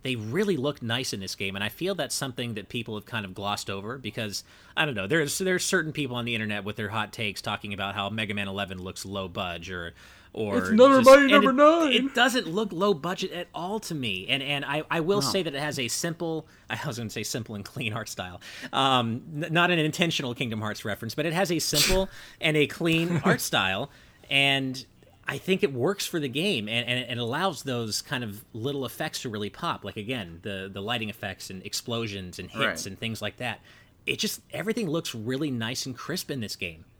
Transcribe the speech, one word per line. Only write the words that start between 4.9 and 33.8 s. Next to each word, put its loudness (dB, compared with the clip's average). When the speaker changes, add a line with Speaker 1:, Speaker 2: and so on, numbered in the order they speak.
Speaker 1:
know, -2
there's, 2
there's 0
certain 0
people -4
on -4
the -2
internet -2
with -4
their -2
hot -4
takes -4
talking -4
about -4
how -2
Mega -4
Man -4
eleven -6
looks -10
low -4
budge -6
or, -8
or 0
Speaker 2:
It's 0
another 10
Speaker 1:
just, 10
Speaker 2:
Mighty 12
Speaker 1:
and -
Speaker 2:
Number 6
Speaker 1:
it, 2
Speaker 2:
Nine! 8
Speaker 1:
it 2
doesn't 4
look -2
low 2
budget -6
at -8
all -4
to -8
me, -2
and, -10
and -4
I, -4
I -2
will 0
Speaker 3:
No. 0
Speaker 1:
say 0
that -6
it -6
has -4
a -2
simple, -4
<laughs> -20
I -4
was -6
gonna -6
say -6
simple -6
and -8
clean -6
art -6
style, -10
um, 2
n-, -4
not 6
an 4
intentional 2
Kingdom -4
Hearts -4
reference, -4
but 0
it 0
has 2
a 2
simple 2
Speaker 2:
<laughs> -18
Speaker 1:
and 2
a 6
clean 2
art 4
style, 0
and 2
I -6
think 0
it 2
works 0
for -4
the -2
game, 0
and, 0
and -2
it -4
allows -2
those -2
kind -4
of -10
little -4
effects -6
to -6
really -4
pop. -6
Like, -8
again, -6
the, -6
the -8
lighting -2
effects -8
and -12
explosions -6
and -10
hits -2
Speaker 3:
Right. -2
Speaker 1:
and -12
things -6
like -6
that. -6